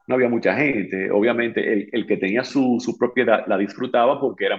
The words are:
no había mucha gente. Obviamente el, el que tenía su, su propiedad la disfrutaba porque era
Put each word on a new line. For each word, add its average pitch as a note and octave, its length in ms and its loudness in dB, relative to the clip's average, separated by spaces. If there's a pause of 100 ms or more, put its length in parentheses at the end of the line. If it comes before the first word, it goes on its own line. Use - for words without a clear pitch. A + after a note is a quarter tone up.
no B2+ 80 0
había B2+ 120 2
mucha G#2+ 280 0
gente. G2 540 -2
Obviamente A2+ 640 0
el, G2+ 200 -2
el A2 140 -4
que G#2+ 100 0
tenía G2+ 260 -2
su, B2+ 380 0
su - 180 -6
propiedad A#2+ 480 2
la G#2 100 0
disfrutaba A#2+ 600 0
porque A2+ 280 -4
era G2+ 120 0